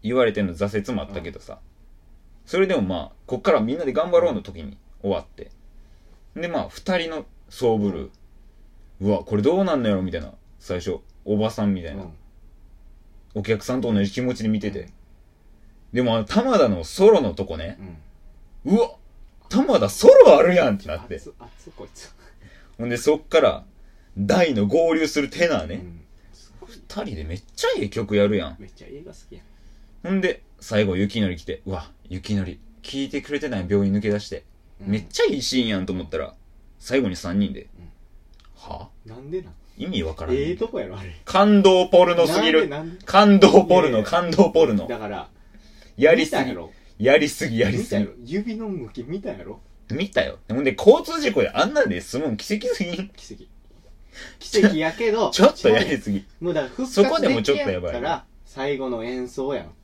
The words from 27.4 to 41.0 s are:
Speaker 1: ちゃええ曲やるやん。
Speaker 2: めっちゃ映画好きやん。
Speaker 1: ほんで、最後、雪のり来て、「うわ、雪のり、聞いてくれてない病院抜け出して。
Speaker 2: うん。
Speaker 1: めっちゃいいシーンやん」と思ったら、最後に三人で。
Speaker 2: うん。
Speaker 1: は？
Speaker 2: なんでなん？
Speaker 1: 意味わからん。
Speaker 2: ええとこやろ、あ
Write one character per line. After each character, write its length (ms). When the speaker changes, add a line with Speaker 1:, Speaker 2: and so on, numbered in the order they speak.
Speaker 1:
ち 80
ゃ 40
え 60
え 40
曲 260
や 140
る 80
や 120
ん。 120
Speaker 2:
め 60
っ 60
ち 120
ゃ 20
映 180
画 80
好 60
き 60
や 60
ん。 40
Speaker 1:
ほ 100
ん 80
で、 220
最 240
後、 120
雪 240
の 80
り 80
来 80
て、 220
「う 60
わ、 180
雪 260
の 100
り、 160
聞 240
い 20
て 140
く 100
れ 80
て 80
な 100
い 100
病 180
院 60
抜 100
け 80
出 100
し 80
て。 160
Speaker 2:
う 80
ん。 20
Speaker 1:
め 80
っ 80
ち 140
ゃ 40
い 140
い 40
シ 200
ー 20
ン 40
や 120
ん」 60
と 60
思 120
っ 40
た 100
ら、 160
最 220
後 80
に 80
三 220
人 140
で。 100
Speaker 2:
う 20
ん。 260
Speaker 1:
は？ 340
Speaker 2:
な 120
ん 140
で 120
な 80
ん？ 40
Speaker 1:
意 80
味 160
わ 120
か 120
ら 60
ん。 20
Speaker 2:
え 160
え 60
と 120
こ 120
や 60
ろ、 120
あ 40